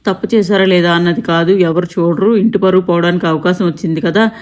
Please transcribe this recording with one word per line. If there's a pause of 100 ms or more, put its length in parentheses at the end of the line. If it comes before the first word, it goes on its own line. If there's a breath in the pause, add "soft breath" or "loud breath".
"తప్పు
చేశారా
లేదా
అన్నది
కాదు,
ఎవరు
చూడరు,
ఇంటి
పరువు
పోవడానికి
అవకాశం
వచ్చింది
కదా, (100)